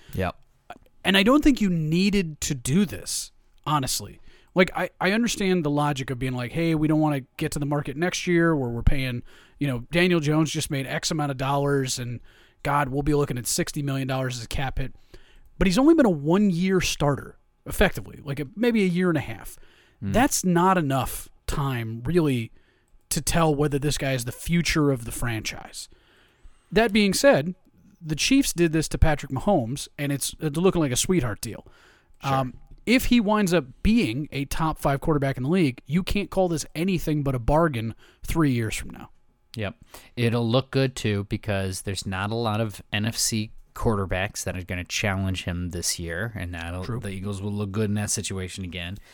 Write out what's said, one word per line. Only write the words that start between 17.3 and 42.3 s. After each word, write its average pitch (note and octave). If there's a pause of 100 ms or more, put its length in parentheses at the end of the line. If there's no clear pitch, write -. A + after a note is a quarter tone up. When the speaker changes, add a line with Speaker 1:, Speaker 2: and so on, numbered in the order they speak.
Speaker 2:
effectively, -
like, C#3
a, D3
maybe A3+
a F#3+
year F3+
and D#3+
a -
half. - (440)
Speaker 1:
Mm. F#2+
Speaker 2:
That's B3+
not F3+
enough C3+ (200)
time, A#2
really, D3 (560)
to -
tell D#3
whether C#3+
this C#3+
guy C3+
is B2
the B2
future D#3+
of C3
the -
franchise. - (840)
That A3
being G#3
said, F3+ (460)
the D#3
Chiefs -
did E3+
this D#3
to -
Patrick -
Mahomes, C3+
and C#3+
it's, -
it's D#3
looking F3
like C#3+
a -
sweetheart B2+
deal. - (560)
Speaker 1:
Sure. C#3
Speaker 2:
Um, C3 (320)
if B3
he A#3+
winds G#3
up D#3+ (180)
being D#3
a C#3
top D#3
five C#3
quarterback C#3
in B2
the C3+
league, D#3+
you F3
can't G3+
call F#3+
this E3
anything D#3+
but C3+
a B2+
bargain B2 (300)
three D#3
years A#2
from -
now. - (480)
Speaker 1:
Yep. G#2 (400)
It'll A#2
look B2+
good, C3+
too, G2+
because G2
there's -
not G2